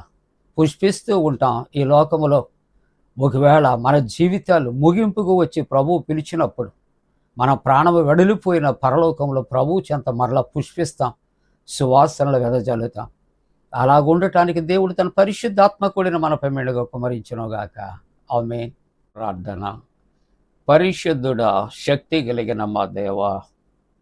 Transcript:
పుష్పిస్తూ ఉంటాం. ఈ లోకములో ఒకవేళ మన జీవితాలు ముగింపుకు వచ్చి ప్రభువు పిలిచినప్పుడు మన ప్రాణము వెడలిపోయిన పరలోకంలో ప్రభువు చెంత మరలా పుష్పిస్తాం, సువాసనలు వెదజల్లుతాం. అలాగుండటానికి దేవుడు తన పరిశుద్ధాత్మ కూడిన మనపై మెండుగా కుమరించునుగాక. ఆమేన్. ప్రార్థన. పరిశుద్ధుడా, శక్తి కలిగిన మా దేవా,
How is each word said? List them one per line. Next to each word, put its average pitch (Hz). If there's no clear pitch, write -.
పుష్పిస్తూ 185
ఉంటాం. 135
ఈ 143
లోకములో 147
ఒకవేళ 139
మన 123
జీవితాలు 165
ముగింపుకు 180
వచ్చి 160
ప్రభువు 139
పిలిచినప్పుడు 151
మన 127
ప్రాణము 151
వెడలిపోయిన 170
పరలోకంలో 139
ప్రభువు 139
చెంత 143
మరలా 123
పుష్పిస్తాం, 151
సువాసనలు 139
వెదజల్లుతాం. 120
అలాగుండటానికి 165
దేవుడు 185
తన 180
పరిశుద్ధాత్మ 202
కూడిన 185
మనపై 151
మెండుగా 127
కుమరించునుగాక. 113
ఆమేన్. 117
ప్రార్థన. 98
పరిశుద్ధుడా, 139
శక్తి 143
కలిగిన 113
మా 104
దేవా, 98